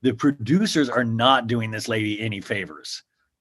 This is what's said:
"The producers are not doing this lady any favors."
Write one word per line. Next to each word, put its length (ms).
"The 120
producers 720
are 160
not 440
doing 240
this 160
lady 320
any 200
favors." 600